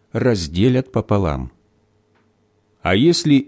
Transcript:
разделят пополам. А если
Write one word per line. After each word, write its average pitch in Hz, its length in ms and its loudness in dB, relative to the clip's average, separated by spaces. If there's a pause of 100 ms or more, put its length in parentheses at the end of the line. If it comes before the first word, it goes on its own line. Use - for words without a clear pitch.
(100)
разделят 113 800 -2
пополам. 85 600 -4 (1300)
А 87 140 -2
если 147 520 2